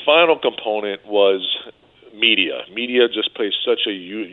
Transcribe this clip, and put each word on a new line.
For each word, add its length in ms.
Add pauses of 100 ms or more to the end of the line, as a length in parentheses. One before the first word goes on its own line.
final 320
component 720
was 520 (540)
media. 520 (100)
Media 340
just 280
plays 180 (100)
such 220
a 60
hu-, 420